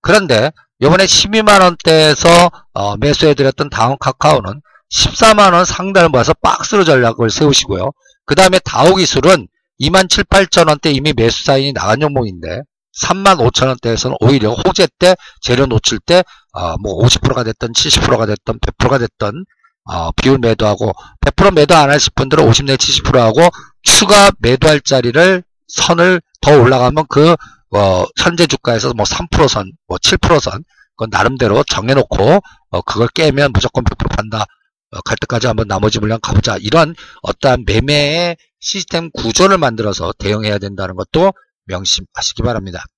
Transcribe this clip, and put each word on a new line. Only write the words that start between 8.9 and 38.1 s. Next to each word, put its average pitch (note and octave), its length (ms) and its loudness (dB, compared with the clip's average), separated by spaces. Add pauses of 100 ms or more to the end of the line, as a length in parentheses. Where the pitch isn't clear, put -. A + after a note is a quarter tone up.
기술은 E3 520 0 (320)
이만 F3+ 280 0
칠팔천 F#3+ 640 0
원대 D3+ 220 0
이미 C#3+ 220 -2
매수 A#2 300 -2
사인이 C#3 300 0
나간 A2 260 -2
종목인데 G#2+ 640 -6 (320)
삼만 F#3+ 460 0
오천 C3 280 0
원대에서는 A#2+ 540 -4
오히려 A2+ 300 2
호재 F3+ 360 0 (120)
때, F3+ 160 4 (260)
재료 B2+ 240 0
놓칠 A2+ 340 -2
때, F3 240 2 (280)
어, E2+ 280 -8
뭐 G2+ 140 -6
오십 - 280 0
프로 C3 140 -2
가 B2 80 -4
됐든 A2+ 300 -8
칠십 - 280 -2
프로 A#2+ 160 0
가 A2 80 -2
됐든 G#2+ 340 -6
백 - 180 -8
프로 A#2+ 120 0
가 C3+ 80 0
됐든, A#2 480 -6 (380)
어, E2 300 -8
비율 C3+ 260 2
매도하고, A2 540 -2 (280)
백 C#3 140 -2
프로 G3 160 4
매도 D#3 240 4
안 C#3+ 160 4
하실 D3 240 0
분들은 C#3 320 2
오십 A2+ 180 2
내 C3+ 100 0
칠십 - 280 -4
프로 C3 180 2
하고 A2+ 200 2 (420)
추가 G3+ 560 4
매도할 C3+ 420 2
자리를 D#3+ 640 0 (240)
선을 F3 540 -2 (200)
더 D3 180 6
올라가면 B2+ 480 2
그, D#3 280 4 (400)
어, F#2+ 300 2 (120)
현재 E3+ 300 0
주가에서 B2+ 460 -4
뭐 G#2+ 120 -2
삼 F3 240 -8
프로 D#3 180 2
선, G2 240 -4 (160)
뭐 F2+ 120 -8
칠 - 180 0
프로 D3+ 220 2
선, G#2 240 -8 (320)
그건 A2 160 -8
나름대로 A2+ 520 0
정해놓고, B2 760 0 (320)
어, F2 100 -4
그걸 A2+ 280 -4
깨면 C#3+ 440 0
무조건 B2 300 -2
백 - 140 -4
프로 - 120 -6
판다. A2 360 -6 (460)
어, - 100 -14
갈 - 160 -8
때까지 B2 300 -4
한번 A2 200 -2
나머지 G2+ 320 -2
물량 G#2+ 200 -4
가보자. G2 380 -2
이런 D3+ 380 0 (260)
어떠한 B2+ 460 -2
매매의 D3 720 -2 (220)